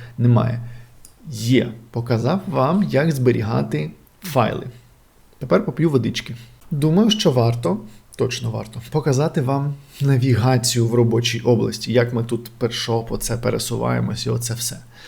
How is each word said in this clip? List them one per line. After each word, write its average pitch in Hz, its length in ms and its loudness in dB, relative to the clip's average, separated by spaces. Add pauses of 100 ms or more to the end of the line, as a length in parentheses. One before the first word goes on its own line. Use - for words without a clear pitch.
(180)
немає. 117 420 4 (720)
Є, 117 420 0 (180)
показав 120 560 -2
вам, 156 360 2
як 151 280 2
зберігати 127 800 0 (320)
файли. 120 440 -2 (720)
Тепер - 260 0
поп'ю 151 240 0
водички. - 460 -2 (360)
Думаю, 160 380 2
що 190 220 2
варто 123 480 2 (360)
Точно 117 360 -4
варто 113 300 -10 (100)
показати 151 500 2
вам 139 320 0 (280)
навігацію 123 840 2
в 113 60 0
робочій 117 460 2
області, 113 540 0
як 120 200 2
ми 113 100 -2
тут 117 340 -6
першо 117 440 -2
по 113 160 -6
це 117 200 -4
пересуваємось 117 880 -2
і 120 40 -2
оце 117 240 -2
все. - 240 -6 (300)